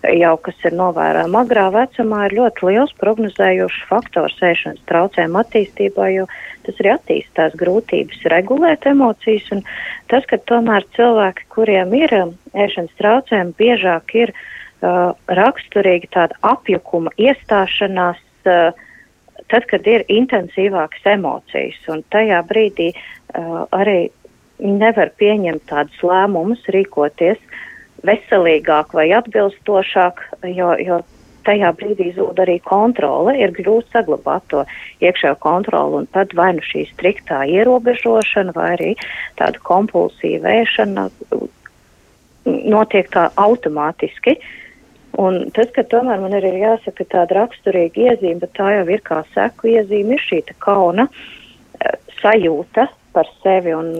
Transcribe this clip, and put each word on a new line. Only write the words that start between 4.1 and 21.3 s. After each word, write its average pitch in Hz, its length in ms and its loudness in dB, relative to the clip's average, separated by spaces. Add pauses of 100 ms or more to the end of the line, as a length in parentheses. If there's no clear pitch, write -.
ēšanas 170 460 -2
traucējumu 175 560 0
attīstībā, 202 720 -2
jo 190 180 -2 (320)
tas - 200 -12
arī 196 120 2
attīstās 160 640 -2
grūtības 175 680 -2
regulēt 254 600 2
emocijas, 240 640 2
un 196 140 -4 (400)
tas, 254 220 0
ka - 140 -2
tomēr 226 500 0
cilvēki, 220 580 2
kuriem 196 460 0
ir, 285 220 2
um, 175 180 0 (180)
ēšanas 196 440 -4
traucējumi, 208 600 0
biežāk 196 600 0
ir, 233 180 0
uh, - 800 -4 (160)
raksturīgi 190 840 0
tāda 170 300 0
apjukuma 185 760 -2
iestāšanās, 196 1040 0 (200)
uh, 175 300 4 (720)
tad, 240 240 0
kad 202 200 -2
ir 214 200 2
intensīvākas 196 960 -2
emocijas, 175 800 -4